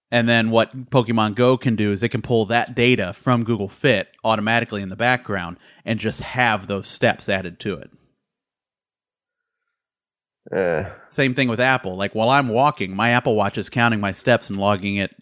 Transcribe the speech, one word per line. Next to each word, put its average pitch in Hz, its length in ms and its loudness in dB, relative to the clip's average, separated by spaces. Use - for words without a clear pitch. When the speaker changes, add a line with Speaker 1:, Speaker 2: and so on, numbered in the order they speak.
Speaker 1:
And 117 160 2
then 113 220 4
what 117 400 0
Pokemon 110 460 0
Go 123 220 4
can 120 180 0
do 104 160 0
is 98 120 -4
it 117 60 0
can 113 120 -4
pull 113 260 2
that 117 280 0
data 120 380 2
from 120 320 -2
Google 104 240 -4
Fit 110 400 0
automatically 110 580 0
in 98 80 -8
the 92 80 -12
background 101 600 -2
and 107 140 -2
just 107 220 -4
have 113 460 -2
those 98 200 -6
steps - 420 -2
added 92 320 -4
to 95 140 -6
it. - 160 -16
Speaker 2:
Uh. 90 380 -2
Speaker 1:
Same 135 220 0
thing 131 140 0
with 117 140 -2
Apple. 127 340 0
Like, 98 180 -4
while 110 160 0
I'm 135 200 2
walking, 110 460 0
my 113 160 2
Apple 120 240 2
Watch 101 220 0
is 101 120 -6
counting 117 320 2
my 98 100 -2
steps - 380 0
and 98 100 -6
logging 101 380 0
it 98 240 -4